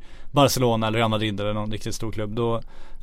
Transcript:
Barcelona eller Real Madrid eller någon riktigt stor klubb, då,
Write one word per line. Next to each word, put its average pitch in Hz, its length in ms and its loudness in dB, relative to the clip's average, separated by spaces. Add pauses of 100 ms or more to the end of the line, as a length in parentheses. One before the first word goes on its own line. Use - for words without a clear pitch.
(320)
Barcelona 123 560 4
eller 110 100 0
Real 113 120 4
Madrid 107 300 0
eller 104 140 0
någon 107 180 -2
riktigt 107 240 -4
stor 113 160 -4
klubb, 107 240 -4
då, 113 260 0 (420)